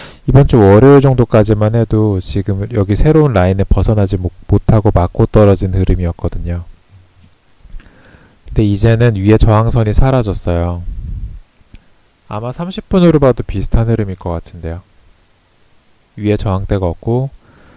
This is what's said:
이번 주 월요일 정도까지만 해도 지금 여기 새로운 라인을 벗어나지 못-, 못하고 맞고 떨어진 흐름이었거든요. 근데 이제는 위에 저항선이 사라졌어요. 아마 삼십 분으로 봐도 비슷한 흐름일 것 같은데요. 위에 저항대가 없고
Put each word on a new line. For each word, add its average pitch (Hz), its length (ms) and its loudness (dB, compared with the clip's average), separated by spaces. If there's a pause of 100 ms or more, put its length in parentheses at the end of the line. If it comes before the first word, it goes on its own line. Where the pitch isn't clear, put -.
(280)
이번 139 180 6
주 131 140 4
월요일 120 420 6
정도까지만 110 720 2
해도 107 460 0
지금 101 540 -6
여기 104 220 -2
새로운 151 380 2
라인을 95 320 0
벗어나지 104 520 0
못-, 90 140 -6 (160)
못하고 101 460 2
맞고 - 340 0
떨어진 98 460 2
흐름이었거든요. 87 920 -4 (1800)
근데 110 160 -4
이제는 113 500 0
위에 104 220 2
저항선이 110 560 0
사라졌어요. 90 880 -2 (1500)
아마 113 240 -10
삼십 185 380 -12
분으로 175 300 4
봐도 131 240 0
비슷한 113 440 -2
흐름일 107 280 -2
것 90 160 -10
같은데요. 82 500 -10 (1400)
위에 104 180 -2
저항대가 98 500 -4
없고 120 440 -4 (480)